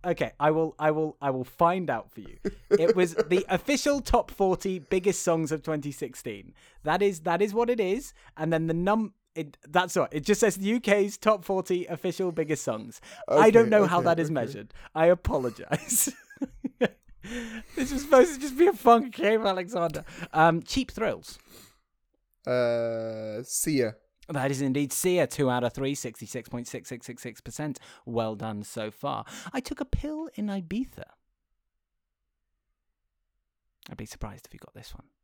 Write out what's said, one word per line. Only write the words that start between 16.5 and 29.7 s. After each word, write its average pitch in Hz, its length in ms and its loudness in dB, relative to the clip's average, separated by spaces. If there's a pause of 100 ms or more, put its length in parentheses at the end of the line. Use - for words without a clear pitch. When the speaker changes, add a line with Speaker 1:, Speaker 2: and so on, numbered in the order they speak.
Speaker 1:
<laughs> 247 100 2 (840)
This 277 160 -4
was 285 120 -4
supposed 294 320 6
to 262 40 -12
just 269 180 -8
be 349 100 6
a 392 60 2
fun 233 360 6
game, 220 360 0
Alexander. 180 600 -2 (260)
Um, 165 320 4
Cheap - 280 -4
Thrills. 175 460 -6 (1080)
Speaker 2:
Uh, 117 1000 -2
Sia. 127 520 0 (340)
Speaker 1:
That 139 200 -2
is 139 120 -2
indeed 139 320 -2
Sia, 180 340 2
two 135 220 0
out 123 160 0
of 117 80 -2
three, 135 200 -4
sixty-six 117 540 -12
point 120 220 -10
six 110 180 -12
six 120 180 -12
six 123 160 -16
six 120 200 -14
percent. 151 380 -8 (260)
Well 113 300 -2
done 104 280 -8
so 107 280 -10
far. 120 340 -8 (260)
I 269 80 -6
Took 277 220 -10